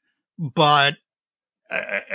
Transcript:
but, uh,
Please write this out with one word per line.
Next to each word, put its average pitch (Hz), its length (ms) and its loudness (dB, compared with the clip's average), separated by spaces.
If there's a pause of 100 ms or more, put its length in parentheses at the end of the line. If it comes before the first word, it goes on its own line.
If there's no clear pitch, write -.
(380)
but, 147 600 2 (720)
uh, - 300 -6 (140)